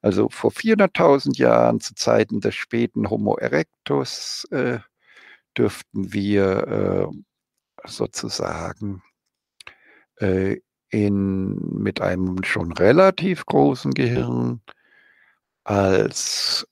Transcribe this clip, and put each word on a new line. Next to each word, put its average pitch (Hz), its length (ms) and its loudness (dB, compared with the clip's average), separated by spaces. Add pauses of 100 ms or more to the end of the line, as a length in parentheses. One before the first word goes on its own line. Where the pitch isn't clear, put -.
Also 104 280 2
vor - 200 0
vierhunderttausend 175 880 2
Jahren, 117 400 4
zu - 160 -10
Zeiten 110 460 0
des 104 160 -4
späten 117 520 -4
Homo 107 280 0
erectus, - 1120 -4
äh, 123 300 -2 (760)
dürften - 560 -2
wir, 101 540 2
äh, 98 400 0 (840)
sozusagen, 95 1160 -8 (1120)
äh, 95 400 0 (320)
in, 98 680 0 (240)
mit 101 220 -4
einem 92 420 -2
schon 87 300 -4
relativ 175 720 4
großen 139 460 2
Gehirn 123 680 -2 (1000)
als - 1080 0